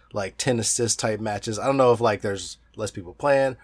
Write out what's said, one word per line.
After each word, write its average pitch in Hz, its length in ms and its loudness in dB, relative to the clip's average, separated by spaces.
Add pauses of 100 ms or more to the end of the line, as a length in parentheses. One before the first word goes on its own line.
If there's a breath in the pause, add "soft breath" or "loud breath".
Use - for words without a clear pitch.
(120 soft breath)
like, 98 240 -6
ten 123 220 0
assist 113 400 0
type 110 220 -2
matches. 104 400 -6
I 107 60 -4
don't 139 100 2
know 127 160 6
if, 113 80 2
like, 107 220 2
there's 98 340 -6 (180)
less 107 160 -8
people 90 240 -14
playing 135 500 2